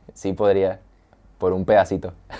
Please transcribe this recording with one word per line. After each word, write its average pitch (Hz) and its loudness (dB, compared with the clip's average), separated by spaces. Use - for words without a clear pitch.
sí 98 -6
podría. 98 0
Por 92 0
un 92 -2
pedacito. 92 0